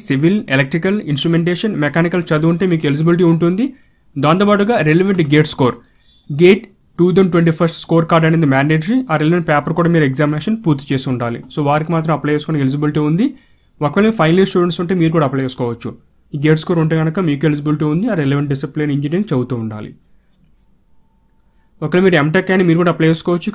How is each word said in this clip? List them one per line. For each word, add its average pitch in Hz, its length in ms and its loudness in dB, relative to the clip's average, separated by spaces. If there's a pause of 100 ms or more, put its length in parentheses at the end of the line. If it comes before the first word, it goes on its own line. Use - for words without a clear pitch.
సివిల్, 160 300 0 (180)
ఎలక్ట్రికల్, 170 420 0 (160)
ఇన్‌స్ట్రుమెంటేషన్, 170 720 -2
మెకానికల్ 165 460 0
చదువు 160 220 2
ఉంటే 175 200 -2
మీకు 160 160 -2
ఎలిజిబిలిటీ 170 420 2
ఉంటుంది. 175 360 0 (580)
దాంతోపాటుగా 202 520 2 (120)
రెలవెంట్ 180 340 2 (120)
గేట్ 156 180 4
స్కోర్, 123 240 0 (680)
గేట్ 190 220 4 (340)
టూ 170 140 4
థౌజండ్ 185 240 2
ట్వంటీ 165 240 2
ఫస్ట్ 165 240 -2
స్కోర్ 165 280 0
కార్డ్ 160 180 4
అనేది 160 240 2
మ్యాండేటరీ. 156 440 0 (120)
ఆ 151 120 0
రెలవెంట్ 160 300 0
పేపర్ 151 260 -2
కూడా 170 160 2
మీరు 156 160 4
ఎగ్జామినేషన్ 151 560 -2
పూర్తి 147 240 -2
చేసి 135 220 -2
ఉండాలి. 120 280 -6 (140)
So, 156 60 -4 (100)
వారికి 156 260 0
మాత్రం 160 220 -2
అప్లై 147 180 -2
చేసుకునే 151 300 -2
ఎలిజిబిలిటీ 147 440 0
ఉంది. 190 160 2 (600)
ఒకవేళ 202 200 2
మీరు 220 140 -2
ఫైనల్ 165 220 4
ఇయర్ 185 100 -2
స్టూడెంట్స్ 180 320 0
ఉంటే 185 80 -2 (100)
మీరు 160 140 2
కూడా 151 140 2
అప్లై 135 180 -2
చేసుకోవచ్చు. 120 420 -6 (440)
ఈ 143 80 -6
గేట్ 156 180 4
స్కోర్ 170 200 -2
ఉంటే 160 180 0
కనుక 160 280 -2
మీకు 147 200 -2
ఎలిజిబిలిటీ 147 440 -2
ఉంది. 175 200 -2
ఆ 196 80 -2
రెలవెంట్ 143 320 -2
డిసిప్లిన్ 147 440 -4
ఇంజనీరింగ్ 151 340 -2
చదువుతూ 127 320 -2
ఉండాలి. 110 280 -10 (1900)
ఒకవేళ 175 240 2
మీరు 175 140 4
ఎంటెక్ 165 340 0
అని 190 120 2
మీరు 165 140 4
కూడా 175 120 2
అప్లై 160 180 0
చేసుకోవచ్చు. 175 440 -2